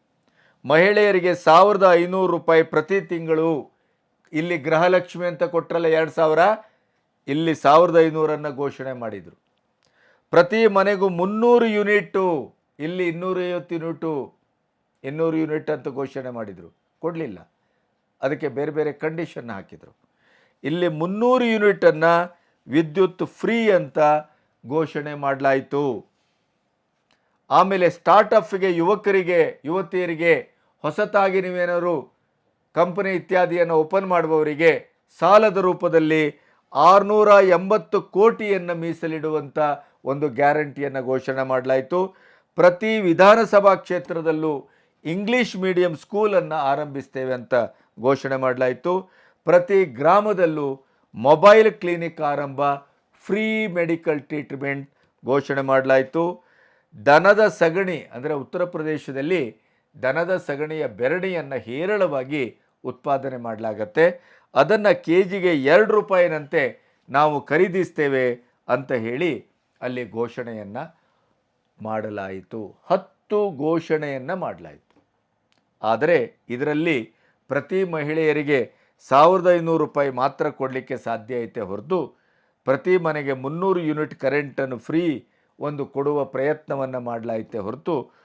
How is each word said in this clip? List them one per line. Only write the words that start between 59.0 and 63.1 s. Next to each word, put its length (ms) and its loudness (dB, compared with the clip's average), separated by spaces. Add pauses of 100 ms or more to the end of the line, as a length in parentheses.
ದನದ 340 -2
ಸಗಣಿಯ 500 -6
ಬೆರಣಿಯನ್ನ 680 -4
ಹೇರಳವಾಗಿ 1000 -4 (260)
ಉತ್ಪಾದನೆ 540 -6